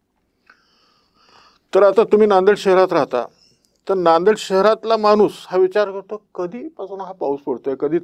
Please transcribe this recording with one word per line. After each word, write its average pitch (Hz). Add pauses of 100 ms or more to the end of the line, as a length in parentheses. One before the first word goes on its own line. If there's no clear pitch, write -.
(1700)
तर 196
आता 202
तुम्ही 214
नांदेड 196
शहरात 185
राहता, 127 (640)
तर 196
नांदेड 180
शहरातला 214
माणूस 208
हा 185
विचार 196
करतो 196 (140)
कधीपासून 190
हा 185
पाऊस 143
पडतोय, 135
कधी 147